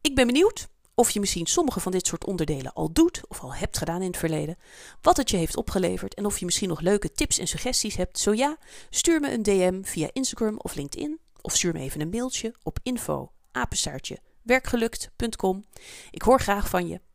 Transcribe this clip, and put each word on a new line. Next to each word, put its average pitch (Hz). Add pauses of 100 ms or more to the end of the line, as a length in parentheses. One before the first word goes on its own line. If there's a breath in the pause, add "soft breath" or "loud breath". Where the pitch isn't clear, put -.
Ik 277
ben 254
benieuwd 330 (240)
of 233
je 208
misschien 180
sommige 277
van 180
dit 185
soort -
onderdelen 151
al 156
doet 330
of -
al 131
hebt -
gedaan 165
in 185
het 180
verleden, 156 (440 loud breath)
wat 349
het 277
je 196
heeft 165
opgeleverd 185
en 202
of 202
je 180
misschien 180
nog 165
leuke 185
tips -
en -
suggesties 220
hebt. -
Zo 208
ja, 285 (320 loud breath)
stuur 330
me 285
een 226
D 196
M 185
via -
Instagram 226
of -
LinkedIn 294 (220)
of -
stuur 170
me 160
even 147
een 156
mailtje 233 (100)
op -
info 156 (200)
apenstaartje - (240)
werkgelukt 240
punt 233
com. 190 (460 loud breath)
Ik -
hoor 247
graag 202
van 180
je. 165 (140)